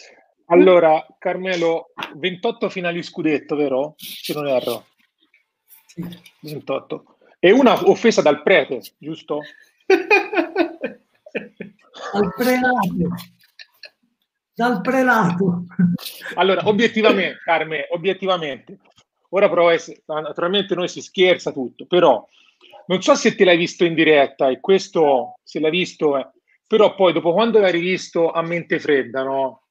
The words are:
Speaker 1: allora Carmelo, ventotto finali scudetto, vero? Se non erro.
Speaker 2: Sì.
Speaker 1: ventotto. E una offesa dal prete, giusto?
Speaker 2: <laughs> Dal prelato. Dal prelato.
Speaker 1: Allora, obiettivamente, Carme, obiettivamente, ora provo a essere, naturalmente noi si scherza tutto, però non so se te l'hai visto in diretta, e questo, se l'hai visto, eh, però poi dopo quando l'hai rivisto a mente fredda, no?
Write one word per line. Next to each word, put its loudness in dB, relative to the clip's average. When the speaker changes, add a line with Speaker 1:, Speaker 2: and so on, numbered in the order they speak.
Speaker 1:
allora 4
Carmelo, -4
ventotto -4
finali -6
scudetto, -4
vero? -2
Se -12
non -6
erro. -4
Speaker 2:
Sì. -14
Speaker 1:
ventotto. -12
E 4
una 4
offesa 4
dal 2
prete, 2
giusto? -10
Speaker 2:
<laughs> -
Dal -2
prelato. -2
Dal -2
prelato. 0
Speaker 1:
Allora, 0
obiettivamente, 2
Carme, -2
obiettivamente, -4
ora 4
provo 2
a 4
essere, -4
naturalmente -4
noi -4
si -14
scherza 0
tutto, -10
però 2
non -2
so 4
se 0
te 2
l'hai 6
visto -2
in 0
diretta, 2
e -2
questo, 0
se -10
l'hai 0
visto, -2
eh, -10
però 4
poi 4
dopo 0
quando 2
l'hai 2
rivisto -2
a -4
mente -4
fredda, -2
no? -6